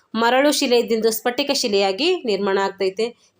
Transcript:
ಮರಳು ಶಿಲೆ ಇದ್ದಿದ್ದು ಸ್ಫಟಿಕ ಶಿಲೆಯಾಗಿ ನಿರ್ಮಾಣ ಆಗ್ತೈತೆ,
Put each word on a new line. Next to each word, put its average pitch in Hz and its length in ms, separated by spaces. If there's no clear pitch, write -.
ಮರಳು 254 360
ಶಿಲೆ 247 280
ಇದ್ದಿದ್ದು 220 320
ಸ್ಫಟಿಕ 254 420
ಶಿಲೆಯಾಗಿ 208 600
ನಿರ್ಮಾಣ 202 460
ಆಗ್ತೈತೆ, 196 480